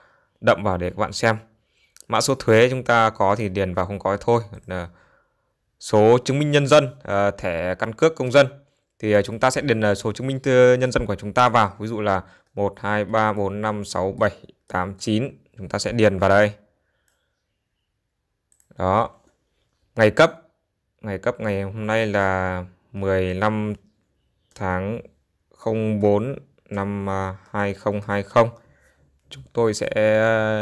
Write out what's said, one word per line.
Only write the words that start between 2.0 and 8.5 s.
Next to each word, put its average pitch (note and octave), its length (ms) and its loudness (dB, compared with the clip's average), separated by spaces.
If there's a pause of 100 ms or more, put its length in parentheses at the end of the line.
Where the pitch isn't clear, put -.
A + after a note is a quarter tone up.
Mã A2+ 140 0
số C3+ 140 0
thuế A#2 340 4
chúng B2+ 140 -6
ta A2+ 260 4
có G2+ 260 0
thì G#2+ 140 -4
điền F#2 240 -4
vào, F#2 120 -2
không G2 140 -8
có G2 180 -2
thì - 80 -12
thôi. A#2 180 2 (240)
Ờ, F2+ 200 -8 (920)
số A2 460 6
chứng C3+ 140 -2
minh D3 120 -2
nhân C#3+ 160 2
dân, C#3+ 360 4
ờ, G2+ 280 0
thẻ F2+ 440 -4
căn A2 180 -6
cước D#3+ 220 0
công B2+ 160 -6
dân C#3 160 6 (520)